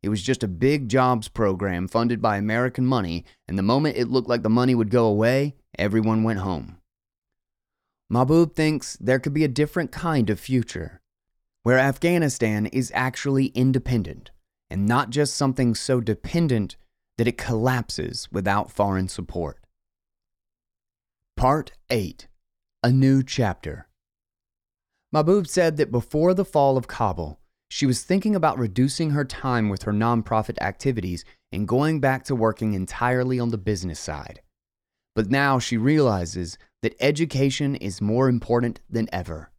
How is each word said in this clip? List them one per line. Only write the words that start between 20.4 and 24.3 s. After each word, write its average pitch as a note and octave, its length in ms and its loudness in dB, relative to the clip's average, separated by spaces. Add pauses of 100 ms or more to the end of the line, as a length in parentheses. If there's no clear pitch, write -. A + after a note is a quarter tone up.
Part C#3+ 340 0 (180)
eight, - 380 -4 (560)
A B2 80 4
New C3+ 320 6
Chapter. G2 640 -4 (1300)